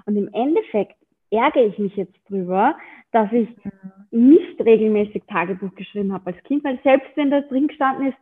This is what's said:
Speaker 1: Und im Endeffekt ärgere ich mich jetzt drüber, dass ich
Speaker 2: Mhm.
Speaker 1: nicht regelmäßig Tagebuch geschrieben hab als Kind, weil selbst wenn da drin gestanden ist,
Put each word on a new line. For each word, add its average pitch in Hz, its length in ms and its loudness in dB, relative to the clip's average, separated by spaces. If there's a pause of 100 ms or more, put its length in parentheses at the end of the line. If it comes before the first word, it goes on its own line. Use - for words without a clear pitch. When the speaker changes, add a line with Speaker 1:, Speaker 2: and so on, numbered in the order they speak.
Speaker 1:
Und 208 100 -2
im 202 160 -2
Endeffekt 262 640 -2 (340)
ärgere 226 360 2
ich 196 120 -6
mich 202 180 -4
jetzt 185 200 -8 (120)
drüber, 196 480 -2 (360)
dass 214 200 0
ich 233 160 0 (160)
Speaker 2:
Mhm. - 460 -18
Speaker 1:
nicht 262 500 4
regelmäßig 214 680 2
Tagebuch 185 460 -6
geschrieben 196 380 -8
hab 190 140 -10
als 180 180 -12
Kind, 285 200 -4
weil 262 180 -4
selbst 277 340 2
wenn 285 140 0
da 285 120 2
drin 285 260 -2
gestanden 269 400 -4
ist, 254 140 -8